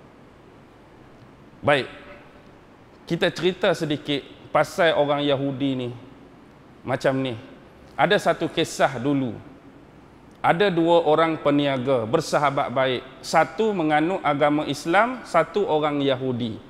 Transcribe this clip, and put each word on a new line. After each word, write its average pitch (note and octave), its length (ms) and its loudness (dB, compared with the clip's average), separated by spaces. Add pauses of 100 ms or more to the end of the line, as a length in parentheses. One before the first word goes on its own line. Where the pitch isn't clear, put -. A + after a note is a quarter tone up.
(1700)
Baik. C3+ 240 2 (1200)
Kita E3+ 240 0
cerita F#3 400 0
sedikit D3 480 -4 (320)
pasal D#3 400 2
orang C#3+ 320 0
Yahudi C#3 480 0
ni. B2+ 160 -6 (960)
Macam C3+ 320 0
ni. C3 160 -4 (640)
Ada E3+ 240 2
satu E3+ 320 0
kisah D3 480 -2
dulu. C3 320 0 (1120)
Ada E3+ 240 4
dua E3+ 400 4
orang D#3+ 320 2
peniaga C3+ 640 0
bersahabat C#3+ 640 0
baik. C3 320 0 (240)
Satu F#3 480 0
menganut D#3+ 480 0
agama D3 480 0
Islam, G3+ 560 0
satu F3 400 0
orang D3 320 0
Yahudi. B2+ 720 -2